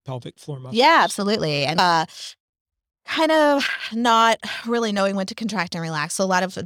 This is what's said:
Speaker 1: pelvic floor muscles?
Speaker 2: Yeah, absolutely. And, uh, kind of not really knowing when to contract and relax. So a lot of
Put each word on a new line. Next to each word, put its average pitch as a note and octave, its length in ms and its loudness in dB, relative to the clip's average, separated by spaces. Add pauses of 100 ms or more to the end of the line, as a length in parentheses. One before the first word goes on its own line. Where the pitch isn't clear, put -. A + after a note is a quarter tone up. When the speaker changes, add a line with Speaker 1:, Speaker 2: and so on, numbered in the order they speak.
Speaker 1:
pelvic B2+ 340 -12
floor C#3+ 200 -12
muscles? B2+ 180 -10
Speaker 2:
Yeah, D4 260 6
absolutely. E3 640 -2
And, D#3 140 0
uh, E3+ 260 4 (1000)
kind D#4 260 0
of D4 340 4 (280)
not A3+ 440 4 (280)
really A#3 260 -2
knowing G3 240 0
when G3 100 -2
to A3+ 80 -12
contract G3 420 -6
and E3+ 60 -6
relax. D#3+ 340 -6
So G3 100 0
a - 20 -2
lot F#3 160 2
of F#3 220 -6